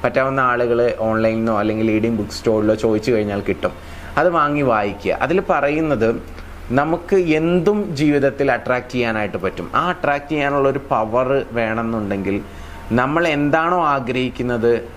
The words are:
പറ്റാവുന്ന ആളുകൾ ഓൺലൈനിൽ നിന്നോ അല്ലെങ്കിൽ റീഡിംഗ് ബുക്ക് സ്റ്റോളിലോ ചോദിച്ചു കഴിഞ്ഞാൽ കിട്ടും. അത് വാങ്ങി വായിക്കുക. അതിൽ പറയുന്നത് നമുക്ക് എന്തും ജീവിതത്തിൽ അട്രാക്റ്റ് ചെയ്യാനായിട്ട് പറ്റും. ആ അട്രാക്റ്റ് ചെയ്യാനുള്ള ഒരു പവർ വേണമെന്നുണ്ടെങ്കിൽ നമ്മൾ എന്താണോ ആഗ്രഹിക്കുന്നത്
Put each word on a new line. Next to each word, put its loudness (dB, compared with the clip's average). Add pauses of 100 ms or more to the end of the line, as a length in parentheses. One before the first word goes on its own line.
പറ്റാവുന്ന 2
ആളുകൾ 2
ഓൺലൈനിൽ 2
നിന്നോ 0
അല്ലെങ്കിൽ 0
റീഡിംഗ് 2
ബുക്ക് -4
സ്റ്റോളിലോ 2
ചോദിച്ചു 0
കഴിഞ്ഞാൽ 0
കിട്ടും. -2 (460)
അത് 4
വാങ്ങി 2
വായിക്കുക. 0
അതിൽ 0
പറയുന്നത് 0 (480)
നമുക്ക് 2
എന്തും 2
ജീവിതത്തിൽ 2
അട്രാക്റ്റ് -2
ചെയ്യാനായിട്ട് -2
പറ്റും. -4
ആ 2
അട്രാക്റ്റ് -2
ചെയ്യാനുള്ള 2
ഒരു 0
പവർ 0
വേണമെന്നുണ്ടെങ്കിൽ -2 (520)
നമ്മൾ 2
എന്താണോ 2
ആഗ്രഹിക്കുന്നത് 0